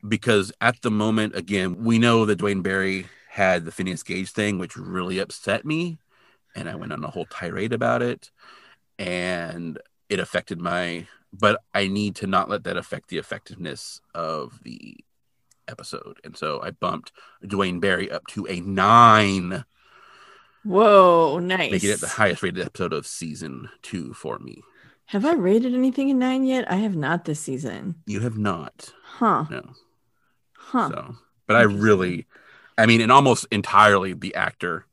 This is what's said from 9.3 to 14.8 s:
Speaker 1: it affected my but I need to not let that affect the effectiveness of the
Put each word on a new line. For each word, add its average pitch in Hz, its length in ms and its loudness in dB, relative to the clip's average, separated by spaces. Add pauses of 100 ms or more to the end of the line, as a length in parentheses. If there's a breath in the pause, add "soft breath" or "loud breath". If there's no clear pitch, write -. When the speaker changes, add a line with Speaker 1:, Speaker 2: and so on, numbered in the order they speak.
Speaker 1:
it 98 100 -2
affected 87 420 -6
my 87 460 -6 (260 soft breath)
but 104 280 2 (120)
I 101 140 0
need 101 300 -4
to 98 100 -8
not 95 220 -2
let 85 160 -6
that 92 120 -6
affect - 320 -10
the 82 80 -6
effectiveness - 840 -12 (120)
of 80 500 -8
the - 340 -18 (720)